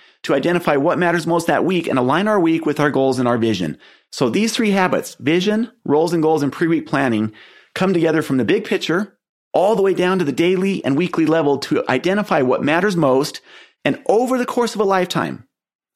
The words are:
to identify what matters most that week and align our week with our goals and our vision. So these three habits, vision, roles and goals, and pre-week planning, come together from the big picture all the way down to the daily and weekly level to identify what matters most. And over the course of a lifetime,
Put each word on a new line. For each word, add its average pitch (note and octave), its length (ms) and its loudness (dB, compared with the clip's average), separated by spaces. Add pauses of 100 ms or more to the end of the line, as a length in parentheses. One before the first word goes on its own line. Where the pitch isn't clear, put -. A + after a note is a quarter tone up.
(240)
to E3 100 -2
identify E3 420 0
what C#3+ 240 2
matters E3+ 260 0
most E3+ 220 0
that C3 180 2
week F3 220 0
and - 100 -2
align C#3 300 0
our G#3+ 120 2
week E3 260 0
with D3 140 0
our D3 120 2
goals C3+ 280 0
and B2 80 0
our A#2+ 100 0
vision. F#2 400 -2 (340)
So B2+ 180 -2
these G#3 240 0
three G#3+ 180 0
habits, - 440 0
vision, F#3 560 -2 (120)
roles D#3+ 300 2
and E3+ 80 0
goals, D#3 220 2
and C#3 80 -2
pre-week E3 360 -2
planning, A2+ 440 0 (420)
come F#3 200 0
together D#3+ 280 2
from D3 160 -2
the A#2+ 80 0
big G3+ 200 0
picture F#3 520 -4 (360)
all G3 220 2
the G3 60 0
way F#3+ 120 2
down F3+ 260 0
to F3 60 0
the C#3 60 -2
daily F#3 520 0
and C3+ 140 0
weekly E3 280 0
level D#3 340 2
to - 300 -2
identify F3 520 0
what B2+ 220 0
matters F3 320 0
most. C#3+ 460 0 (420)
And - 240 -2
over B3 300 2
the B3 80 -2
course A#3+ 300 -2
of G3+ 60 -2
a G#3+ 40 0
lifetime, F3+ 640 -2 (480)